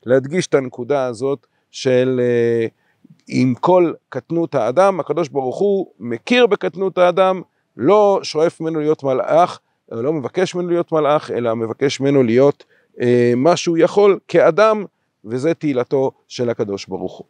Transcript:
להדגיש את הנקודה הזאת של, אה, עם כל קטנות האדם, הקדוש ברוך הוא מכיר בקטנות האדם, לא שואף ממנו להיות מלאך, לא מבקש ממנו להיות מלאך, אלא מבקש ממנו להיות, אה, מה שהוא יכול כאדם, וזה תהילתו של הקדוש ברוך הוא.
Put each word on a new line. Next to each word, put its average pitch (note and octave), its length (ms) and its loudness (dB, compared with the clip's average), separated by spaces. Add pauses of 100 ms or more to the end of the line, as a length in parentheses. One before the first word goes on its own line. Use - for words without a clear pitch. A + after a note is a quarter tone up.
להדגיש C3+ 400 0
את - 80 -2
הנקודה C3 520 -4
הזאת B2+ 400 -6 (240)
של, B2+ 520 0
אה, A#2 440 0 (640)
עם B2+ 260 0
כל F3 380 2 (160)
קטנות E3 460 -6
האדם, D3 460 0
הקדוש D3 280 -4
ברוך C3 300 -6
הוא G3 280 0 (140)
מכיר E3 460 2
בקטנות F#3 520 -4
האדם, F#3 440 2 (340)
לא G3 460 4
שואף D#3+ 380 -2
ממנו D#3+ 200 -4
להיות D3+ 220 -2
מלאך, C#3 560 0 (320)
לא A#2+ 220 -4
מבקש E3 420 -4
ממנו F3+ 140 -4
להיות E3+ 240 -2
מלאך, D3+ 380 0
אלא A2+ 260 -2
מבקש A#2 440 -4
ממנו C#3 220 2
להיות, B2 420 2 (360)
אה, A#2+ 360 2
מה D#3+ 200 2
שהוא E3 220 -2
יכול F#3+ 400 2 (100)
כאדם, F#3 560 2 (400)
וזה B2+ 300 -2
תהילתו C3+ 560 -2 (180)
של A#2+ 220 -4
הקדוש G2+ 360 -6
ברוך F#2 320 -10
הוא. - 120 -20